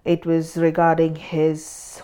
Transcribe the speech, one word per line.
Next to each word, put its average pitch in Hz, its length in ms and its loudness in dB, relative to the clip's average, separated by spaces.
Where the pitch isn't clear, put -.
It 170 200 0
was 165 300 0
regarding 165 600 2
his - 880 -4